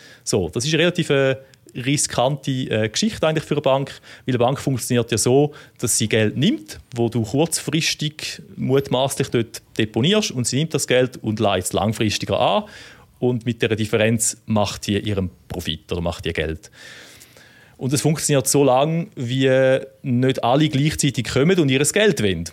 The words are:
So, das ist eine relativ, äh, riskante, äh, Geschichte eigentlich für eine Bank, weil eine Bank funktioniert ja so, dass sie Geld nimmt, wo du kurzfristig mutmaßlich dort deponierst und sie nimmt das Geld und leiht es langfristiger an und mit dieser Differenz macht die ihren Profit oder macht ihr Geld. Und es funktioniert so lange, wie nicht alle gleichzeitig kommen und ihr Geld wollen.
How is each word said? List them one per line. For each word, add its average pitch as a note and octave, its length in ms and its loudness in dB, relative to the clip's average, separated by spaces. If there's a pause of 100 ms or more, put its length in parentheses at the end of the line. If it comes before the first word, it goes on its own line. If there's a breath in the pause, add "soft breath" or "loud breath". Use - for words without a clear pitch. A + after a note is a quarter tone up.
(240 loud breath)
So, F2+ 260 0
das A#2+ 160 -4
ist D#3 80 -2
eine D#3 100 2
relativ, F3 260 0
äh, C3+ 260 4 (400 loud breath)
riskante, C#3 760 -2
äh, A#2 380 -2
Geschichte - 380 -2
eigentlich D#3 160 0
für - 120 -2
eine D3 60 -2
Bank, C3+ 300 2 (340 loud breath)
weil B2+ 100 0
eine A#2 40 0
Bank B2+ 200 2
funktioniert A#2+ 520 0
ja A2+ 60 0
so, C#3 360 4 (260 loud breath)
dass - 180 -2
sie A2 100 0
Geld A2 300 2
nimmt, A3 420 -2 (160)
wo A#2 140 0
du A#2 140 -2
kurzfristig - 1160 -4 (140)
mutmaßlich C3 760 -2
dort - 320 -4 (160)
deponierst D#3 540 0
und B2+ 160 -4
sie B2 100 -2
nimmt D#3+ 160 -2
das C#3+ 140 -2
Geld B2+ 300 2
und A2 220 -4
leiht G2 260 2
es - 80 -4
langfristiger G2+ 680 0
an F#3+ 240 0 (560 loud breath)
und B2 260 0
mit A#2+ 160 -4
dieser A2 140 2
Differenz A2 680 0
macht G#2 420 -2
die G2+ 100 0
ihren G2 320 -2 (200)
Profit E2 420 -8
oder F2 100 -4
macht E2+ 240 -6
ihr E2 80 -4
Geld. D#2+ 380 -6 (1040 loud breath)
Und C3+ 160 -4
es D3 100 0
funktioniert D3 460 2
so C#3+ 160 4
lange, C#3+ 520 2
wie C3 340 0 (540)
nicht B2+ 400 0
alle D3 260 4
gleichzeitig C#3 560 0
kommen F3 340 2
und C#3+ 100 4
ihr C3 140 2
Geld G3+ 400 2
wollen. F2 300 0